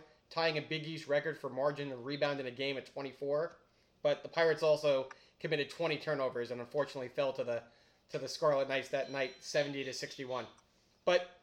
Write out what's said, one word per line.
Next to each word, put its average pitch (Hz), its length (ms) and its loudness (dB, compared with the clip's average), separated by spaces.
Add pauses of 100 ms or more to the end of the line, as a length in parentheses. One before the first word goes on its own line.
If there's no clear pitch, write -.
(300)
tying 165 280 2
a 147 40 0
Big 156 260 -4
East 160 200 -8
record 147 300 2
for 139 120 -6
margin 139 420 0
of 120 140 -10
rebound 143 340 0
in 131 80 -4
a 123 40 -4
game 135 260 -2
at - 140 -10
twenty-four. 143 680 -2 (440)
But 147 220 2
the - 60 -10
Pirates 165 340 4
also 147 460 4 (300)
committed 147 300 0
twenty 160 280 0
turnovers 127 540 0
and 123 100 -4
unfortunately 135 480 -2
fell 135 240 0
to 131 100 -2
the, 117 180 -2 (480)
to - 80 -6
the 131 100 -4
Scarlet 139 420 2
Knights 135 200 0
that 135 220 -2
night, 135 300 0
seventy 143 420 0
to 127 100 -6
sixty-one. 123 540 -6 (580)
But 180 240 4 (140)